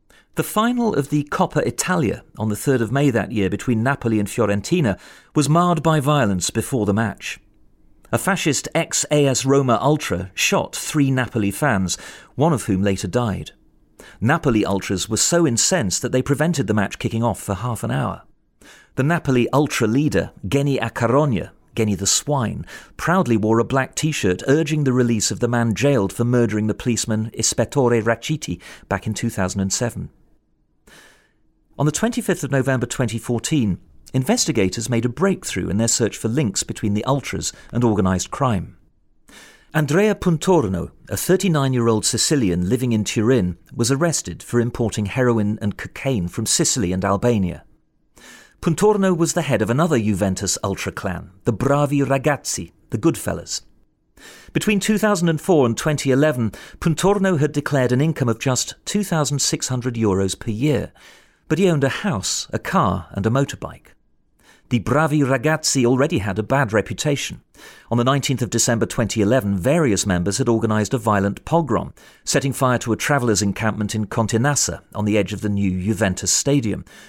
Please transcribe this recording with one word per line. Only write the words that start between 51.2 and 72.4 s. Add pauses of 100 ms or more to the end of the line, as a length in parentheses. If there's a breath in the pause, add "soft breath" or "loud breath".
the
Bravi
Ragazzi, (160)
the
Goodfellas. (880 loud breath)
Between
two
thousand
and
four
and
twenty
eleven, (280 loud breath)
Puntorno
had
declared
an
income
of
just
two
thousand
six
hundred
euros
per
year, (560 loud breath)
but
he
owned
a
house,
a
car,
and
a
motorbike. (760 soft breath)
The
Bravi
Ragazzi
already
had
a
bad
reputation. (500 loud breath)
On
the
nineteenth
of
December
twenty
eleven,
various
members
had
organised
a
violent
pogrom, (300 loud breath)
setting